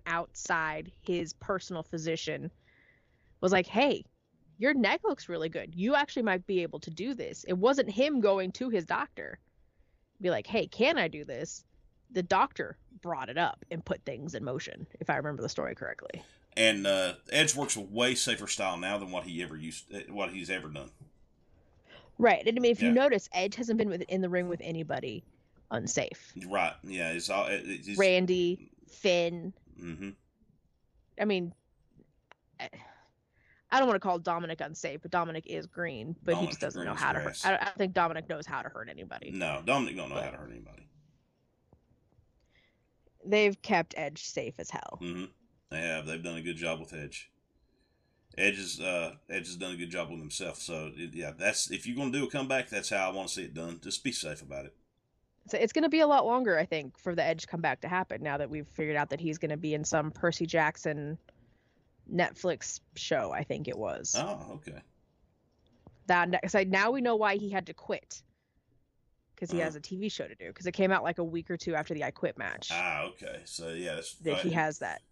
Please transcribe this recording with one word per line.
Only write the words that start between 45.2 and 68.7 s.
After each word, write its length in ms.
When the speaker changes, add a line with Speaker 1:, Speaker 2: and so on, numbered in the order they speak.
Speaker 2:
They 100
have. 260
They've 160
done 140
a 60
good 140
job 220
with 140
Edge. 380
Edge 220
is, 220
uh, 340
Edge 160
has 100
done 160
a 40
good 140
job 200
with 100
himself. 380
So, 360
it, 200
yeah, 220
that's, 340
if 160
you're 100
gonna 160
do 120
a 60
comeback, 380
that's 220
how 180
I 40
wanna 160
see 160
it 100
done. 280
Just 220
be 80
safe 300
about 240
it. 80
Speaker 1:
So 100
it's 140
gonna 160
be 120
a 60
lot 200
longer, 320
I 80
think, 320
for 160
the 100
Edge 220
comeback 360
to 60
happen 340
now 160
that 120
we've 180
figured 280
out 140
that 100
he's 180
gonna 180
be 180
in 100
some 260
Percy 360
Jackson 720
Netflix 680
show, 360
I 120
think 240
it 100
was. 400
Speaker 2:
Oh, 260
okay. 240
Speaker 1:
That, 440
so 140
now 260
we 100
know 160
why 200
he 140
had 180
to 60
quit. 480